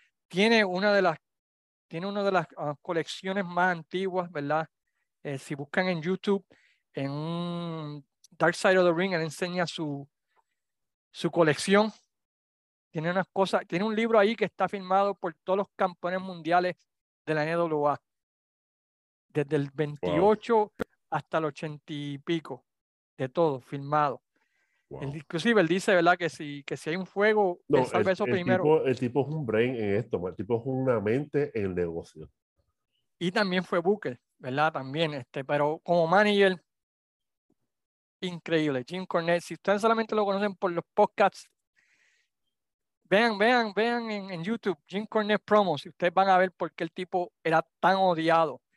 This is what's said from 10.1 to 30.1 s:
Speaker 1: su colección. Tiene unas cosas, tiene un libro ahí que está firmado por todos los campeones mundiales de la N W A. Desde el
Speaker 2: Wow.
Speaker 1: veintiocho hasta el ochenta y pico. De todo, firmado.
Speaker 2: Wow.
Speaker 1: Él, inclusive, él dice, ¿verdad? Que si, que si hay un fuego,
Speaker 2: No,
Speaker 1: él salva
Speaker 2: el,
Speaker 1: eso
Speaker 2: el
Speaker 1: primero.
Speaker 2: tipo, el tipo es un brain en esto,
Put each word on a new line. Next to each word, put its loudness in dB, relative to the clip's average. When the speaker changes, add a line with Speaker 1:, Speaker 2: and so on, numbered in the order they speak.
Speaker 1:
su -6
colección. 2
Tiene -4
unas 0
cosas, 0
tiene -2
un -2
libro 4
ahí 4
que -2
está -2
firmado 0
por -6
todos 0
los -2
campeones -2
mundiales -2
de -2
la 0
N -2
W 0
A. 0
Desde -2
el 2
Speaker 2:
Wow. -8
Speaker 1:
veintiocho 0
hasta -4
el -2
ochenta -10
y -8
pico. -6
De -4
todo, 0
firmado. -2
Speaker 2:
Wow. -12
Speaker 1:
Él, -8
inclusive, 0
él 4
dice, 2
¿verdad? 4
Que -2
si, -12
que -8
si -8
hay -4
un -6
fuego, 2
Speaker 2:
No, 4
Speaker 1:
él 4
salva 0
Speaker 2:
el, 4
Speaker 1:
eso -2
Speaker 2:
el 0
Speaker 1:
primero. 0
Speaker 2:
tipo, 4
el 0
tipo 0
es 0
un -6
brain 2
en 0
esto, -2